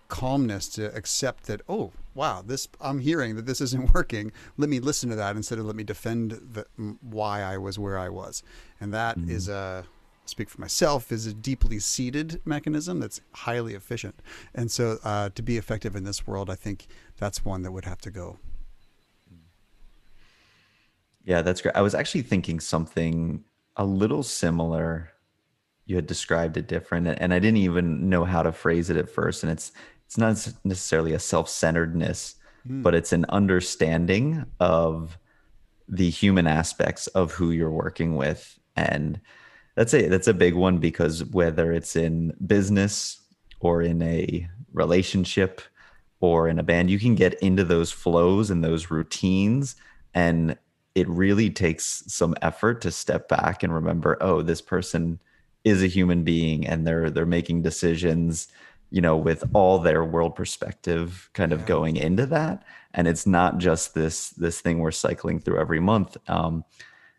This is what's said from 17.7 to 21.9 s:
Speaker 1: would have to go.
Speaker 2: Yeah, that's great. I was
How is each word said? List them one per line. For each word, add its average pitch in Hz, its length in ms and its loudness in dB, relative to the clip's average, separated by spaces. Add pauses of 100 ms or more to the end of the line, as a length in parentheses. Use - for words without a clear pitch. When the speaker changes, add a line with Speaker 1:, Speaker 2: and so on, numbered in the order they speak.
Speaker 1:
would 92 120 -10
have 90 180 -10
to - 80 -14
go. 87 280 -14 (2750)
Speaker 2:
Yeah, 87 180 2
that's 90 180 0
great. - 160 0
I 98 60 4
was 101 120 2